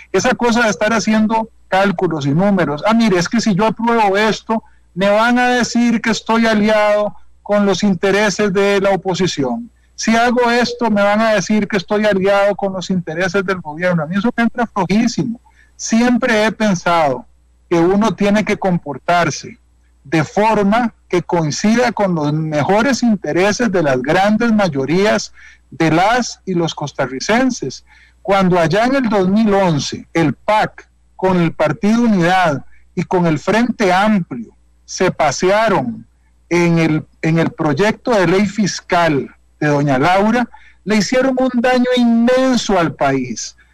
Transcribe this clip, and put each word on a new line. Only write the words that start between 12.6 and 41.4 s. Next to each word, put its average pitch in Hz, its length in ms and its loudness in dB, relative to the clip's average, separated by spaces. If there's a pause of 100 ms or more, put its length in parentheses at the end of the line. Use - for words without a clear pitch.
los 185 160 -10
intereses 180 560 -2
del 185 160 -4
gobierno". 170 400 -4
A 147 60 -6
mí 180 80 -8
eso 214 200 -2
me 233 80 -2
entra 233 220 -2
flojísimo. 202 760 -2 (360)
Siempre 233 720 0
he 214 60 -2
pensado 170 760 -2 (420)
que 175 80 2
uno 190 380 2
tiene 202 280 0
que 208 140 -2
comportarse 175 1040 -2 (440)
de 151 200 0
forma 220 720 0 (120)
que 180 140 0
coincida 208 720 0
con 185 240 0
los 147 180 -2
mejores 160 720 0
intereses 202 680 0
de 180 120 0
las 131 180 0
grandes 208 500 0
mayorías 196 800 0 (380)
de 160 220 0
las 214 520 0
y 185 120 -6
los 165 180 -2
costarricenses. 147 1120 -4 (380)
Cuando 185 340 2
allá 175 280 2
en 254 100 0
el 262 140 0
dos 190 200 0
mil 208 240 2
once 175 600 0
el 160 200 0
pac - 560 -2 (260)
con 185 240 0
el 165 140 0
Partido 202 480 0
Unidad 180 640 2 (300)
y 175 80 -4
con 180 240 -2
el 156 100 0
Frente 214 560 0
Amplio 180 600 -2 (320)
se 180 260 -2
pasearon 165 920 0 (440)
en 170 300 2
el, 156 260 0 (160)
en 165 180 0
el 165 120 -2
proyecto 180 600 -2
de 196 140 2
ley 190 200 2
fiscal 170 880 -2 (240)
de 156 80 -2
doña 143 320 0
Laura, 208 500 2 (360)
le 208 100 0
hicieron 254 420 0
un 254 240 0